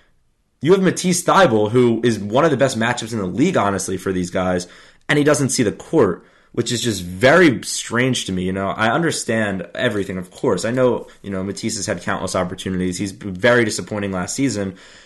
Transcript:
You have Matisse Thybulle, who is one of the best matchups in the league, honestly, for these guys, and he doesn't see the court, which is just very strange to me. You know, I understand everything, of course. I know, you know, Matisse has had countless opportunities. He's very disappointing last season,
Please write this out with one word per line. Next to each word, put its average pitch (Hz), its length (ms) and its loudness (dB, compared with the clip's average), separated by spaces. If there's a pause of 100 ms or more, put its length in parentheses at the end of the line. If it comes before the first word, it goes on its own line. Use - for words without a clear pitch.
(640)
You 147 100 4
have 190 100 6
Matisse 175 420 2
Thybulle, 120 460 4
who 117 340 4
is 117 140 2
one 104 260 2
of 165 60 2
the 139 60 2
best 131 220 2
matchups 117 360 -2
in 113 40 -4
the 98 80 -2
league, 135 300 0
honestly, 98 400 0
for 95 160 -4
these 90 180 -2
guys, 92 360 -2 (420)
and 147 100 2
he 143 60 4
doesn't 139 260 2
see - 120 0
the 101 100 2
court, - 540 0 (260)
which 117 180 -4
is 117 120 -4
just 104 200 -4
very 120 600 4
strange 120 640 -4
to 95 60 -4
me. 92 120 -2
You 92 80 -2
know, 95 160 -2
I 110 220 0
understand 113 840 -2
everything, 101 440 -4
of 90 120 -12
course. 107 360 -2
I 113 40 -2
know, 127 360 0 (160)
you 101 80 -12
know, 95 120 -6
Matisse 101 340 -6
has 95 100 -8
had 98 160 -6
countless 95 340 -6
opportunities. 92 600 -4
He's 101 140 -6
very 113 520 0
disappointing 101 480 -4
last 90 220 -6
season, 101 420 -4 (280)